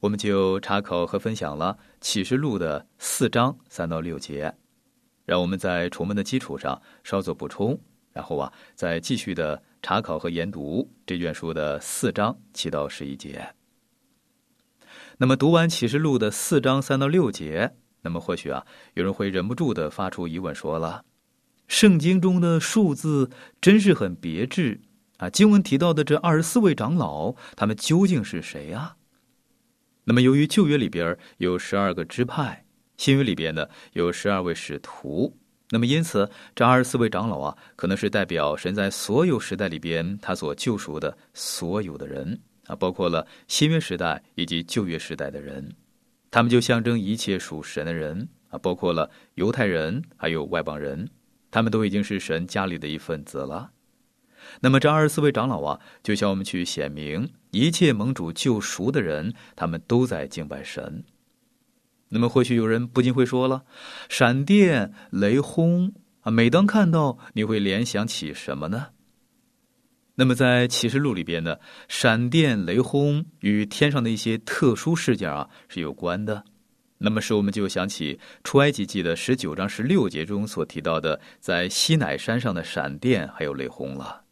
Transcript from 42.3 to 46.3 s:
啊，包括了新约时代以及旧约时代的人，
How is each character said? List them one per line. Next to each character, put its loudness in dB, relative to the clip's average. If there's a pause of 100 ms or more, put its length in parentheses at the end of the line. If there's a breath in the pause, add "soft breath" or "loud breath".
啊， -10
包 -2
括 -2
了 -2 (220 loud breath)
新 2
约 2
时 -6
代 -4 (120)
以 -2
及 -4
旧 -4
约 -6
时 -10
代 -8
的 -12
人， -14 (560)